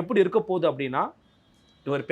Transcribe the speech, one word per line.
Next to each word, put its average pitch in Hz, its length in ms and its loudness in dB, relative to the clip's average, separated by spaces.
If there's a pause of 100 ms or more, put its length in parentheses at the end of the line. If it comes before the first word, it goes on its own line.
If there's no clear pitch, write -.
எப்படி 202 240 2
இருக்க 202 160 2
போகுது 180 300 -2
அப்படின்னா, 135 340 -2 (840)
இவர் 139 260 -2